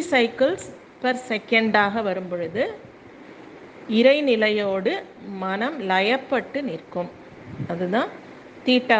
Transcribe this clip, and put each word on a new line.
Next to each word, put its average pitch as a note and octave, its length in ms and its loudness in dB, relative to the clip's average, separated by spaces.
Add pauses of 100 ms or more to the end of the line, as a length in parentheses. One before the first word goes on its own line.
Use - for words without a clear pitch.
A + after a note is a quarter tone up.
(100)
cycles C4 520 2 (400)
per B3+ 120 0 (160)
செகண்டாக G#3+ 800 2
வரும் F#3 240 -4
பொழுது F3 300 -4 (1400)
இறைநிலையோடு G#3+ 920 4 (500)
மனம் G#3 340 -2 (140)
லயப்பட்டு A3+ 680 0 (120)
நிற்கும். - 400 -8 (640)
அதுதான் F#3 380 -2 (560)
தீட்டா B3 340 4